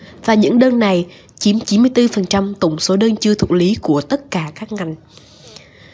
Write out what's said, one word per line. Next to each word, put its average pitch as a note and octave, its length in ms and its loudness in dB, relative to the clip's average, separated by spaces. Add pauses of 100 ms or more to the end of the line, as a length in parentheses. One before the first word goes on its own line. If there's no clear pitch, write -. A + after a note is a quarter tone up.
(240)
và A3+ 100 2
những G#3+ 240 2
đơn B3 200 4
này F#3+ 280 0 (320)
chiếm G#3 220 0
chín G#3 220 0
mươi B3+ 120 4
tư A#3+ 180 2
phần G3 120 -2
trăm G3 300 -4
tổng D#3+ 240 -2
số F#3+ 180 -2
đơn A3 200 0
chưa G#3 180 0
thụ F#3 200 -2
lý F3+ 200 2
của D3 260 -2
tất C#4 300 -6
cả D#3+ 240 -6
các A3 180 -14
ngành. F3 220 -8 (1000)